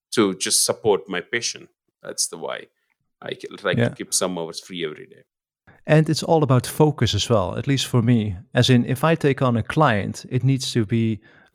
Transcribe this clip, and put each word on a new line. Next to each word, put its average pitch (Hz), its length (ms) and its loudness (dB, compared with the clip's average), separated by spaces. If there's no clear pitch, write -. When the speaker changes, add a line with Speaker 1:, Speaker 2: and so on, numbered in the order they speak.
Speaker 1:
to 98 240 2
just - 280 -2
support 98 460 0
my 90 120 -4
patient. - 480 -8
That's - 240 -6
the 85 100 -12
why 65 300 -10
I - 140 -10
can - 240 -16
try 95 140 -2
Speaker 2:
Yeah. 117 180 2
Speaker 1:
to - 60 -12
keep - 180 -10
some 92 240 -2
hours 82 220 -8
free 87 260 -10
every 78 220 -10
day. - 160 -20
Speaker 2:
And 156 220 4
it's 151 140 0
all 160 200 2
about 127 240 2
focus 147 480 2
as - 140 -2
well, 104 280 0
at - 100 -8
least 135 200 -2
for 120 160 2
me. 107 340 2
As 127 160 4
in, 120 160 6
if 127 180 -4
I 165 120 4
take 143 260 0
on 123 160 2
a 104 60 -2
client, 110 640 0
it 127 140 -2
needs 135 300 0
to 117 120 2
be 113 340 0